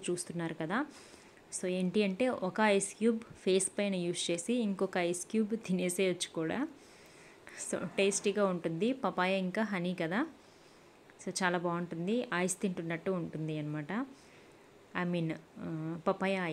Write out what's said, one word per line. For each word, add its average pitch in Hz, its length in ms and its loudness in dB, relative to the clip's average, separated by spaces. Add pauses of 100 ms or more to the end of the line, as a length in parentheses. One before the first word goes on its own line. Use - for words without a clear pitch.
చూస్తున్నారు 165 540 -2
కదా. 165 160 0 (800)
So - 80 -4 (140)
ఏంటి 185 280 2
అంటే 190 180 0 (220)
ఒక 180 100 -4 (180)
ఐస్ 196 140 2 (100)
క్యూబ్ 226 200 4 (240)
ఫేస్ 190 320 4
పైన 202 200 0 (100)
యూజ్ 170 240 -2
చేసి 170 240 -2 (140)
ఇంకొక 190 300 0 (120)
ఐస్ 175 120 -2 (100)
క్యూబ్ 220 220 2 (140)
తినేసేయొచ్చు 180 720 2
కూడా. 165 200 0 (1120)
So - 100 -2 (220)
టేస్టీగా 202 540 4
ఉంటుంది, 170 360 0 (160)
పపాయ 185 400 2
ఇంకా 214 280 0
హనీ 180 280 0
కదా. 175 200 0 (1000)
So - 80 -6 (120)
చాలా 180 260 4
బాగుంటుంది, 175 500 0 (260)
ఐస్ 185 200 0
తింటున్నట్టు 180 580 -2
ఉంటుంది 156 420 -4
అనమాట. 151 280 -4 (1080)
I 180 120 0
mean, 170 160 2 (360)
ఆ, 175 40 -6 (400)
పపాయ 190 260 2 (180)